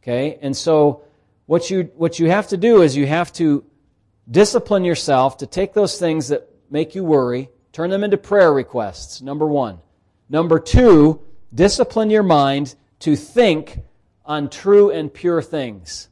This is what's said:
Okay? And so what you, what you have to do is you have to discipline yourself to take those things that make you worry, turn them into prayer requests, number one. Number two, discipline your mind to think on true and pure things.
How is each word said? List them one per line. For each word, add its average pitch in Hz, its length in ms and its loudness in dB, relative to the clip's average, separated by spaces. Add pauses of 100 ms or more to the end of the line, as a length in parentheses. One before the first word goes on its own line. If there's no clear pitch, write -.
Okay? 131 360 -4
And 135 160 -6
so 151 460 0 (440)
what 170 220 -2
you, 185 280 -4
what 165 240 -4
you 165 100 2
have 202 160 -2
to 202 100 -6
do 208 260 4
is 139 140 2
you 143 120 -2
have 170 240 -4
to 151 320 -2 (680)
discipline 202 540 0
yourself 139 540 0
to 139 100 -12
take 190 240 -6
those 202 260 -2
things 160 300 -4
that 143 200 -6 (220)
make 156 240 -6
you 190 80 -8
worry, 131 480 -2 (220)
turn 170 180 -6
them 196 140 -4
into 202 120 0
prayer 196 360 2
requests, 117 680 -6
number 147 280 -6
one. 120 320 -4 (520)
Number 160 280 0
two, 160 640 4 (300)
discipline 214 560 0
your 214 140 2
mind 143 540 0 (240)
to 151 160 0
think - 640 -2 (440)
on 147 240 -6
true 202 440 4
and 151 200 -8
pure 170 300 -2
things. 113 680 -10